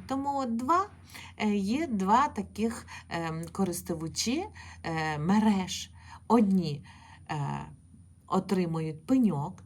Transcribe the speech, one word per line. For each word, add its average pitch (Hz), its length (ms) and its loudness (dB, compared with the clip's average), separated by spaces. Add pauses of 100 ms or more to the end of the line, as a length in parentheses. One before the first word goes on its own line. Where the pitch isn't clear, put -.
Тому 277 300 -2
от 247 180 -2
два, 330 340 2 (480)
е, 208 180 2
є 226 320 0
два 220 400 4
таких, 214 600 -4 (220)
ем, 165 420 -4
користувачі, 180 960 -2 (380)
е, 156 360 -2
мереж. 196 720 2 (360)
Одні, 190 580 4 (440)
е, 143 360 -4 (640)
отримують 165 760 0
пеньок 190 600 2